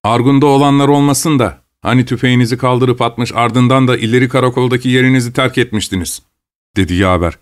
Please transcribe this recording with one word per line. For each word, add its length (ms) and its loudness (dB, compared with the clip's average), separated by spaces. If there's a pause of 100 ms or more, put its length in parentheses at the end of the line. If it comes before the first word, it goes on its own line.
"Argun'da 420 2
olanlar 420 2
olmasın 500 0
da, 240 -4 (200)
hani 240 0
tüfeğinizi 520 0
kaldırıp 440 0
atmış, 320 -4
ardından 540 2
da 80 0
ileri 320 0
karakoldaki 600 -2
yerinizi 440 0
terk 260 -2
etmiştiniz," 640 -6 (540)
dedi 180 0
yaver. 480 0